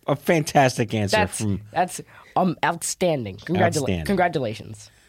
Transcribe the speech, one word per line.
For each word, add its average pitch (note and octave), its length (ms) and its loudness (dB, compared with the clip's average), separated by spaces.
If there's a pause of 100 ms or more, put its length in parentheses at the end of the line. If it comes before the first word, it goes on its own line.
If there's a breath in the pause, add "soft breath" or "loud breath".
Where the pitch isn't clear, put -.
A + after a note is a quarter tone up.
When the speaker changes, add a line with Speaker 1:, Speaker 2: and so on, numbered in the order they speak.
Speaker 1:
a C#3+ 100 0
fantastic C#3 800 2
answer G#2 220 0
Speaker 2:
That's, G#2 240 0
Speaker 1:
from G2+ 200 -2 (120)
Speaker 2:
that's, F3+ 280 -2 (360 loud breath)
um, F3 280 2
outstanding. D3+ 720 -2
Congratula- F3 280 -2
Speaker 1:
Outstanding. G#2 400 0
Speaker 2:
congratulations. D#3 840 -2 (180 soft breath)